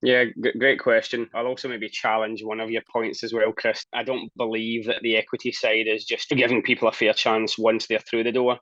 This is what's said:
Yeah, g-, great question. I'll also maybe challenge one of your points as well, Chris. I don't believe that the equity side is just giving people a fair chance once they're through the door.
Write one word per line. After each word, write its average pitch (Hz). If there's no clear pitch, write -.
Yeah, 123
g-, 117
great 131
question. 117
I'll 117
also 127
maybe 113
challenge 110
one 110
of 113
your 113
points 113
as 110
well, 113
Chris. -
I 120
don't 127
believe 113
that -
the 113
equity -
side 110
is 110
just -
giving 123
people 120
a -
fair 107
chance 110
once 110
they're 110
through 113
the 120
door. 123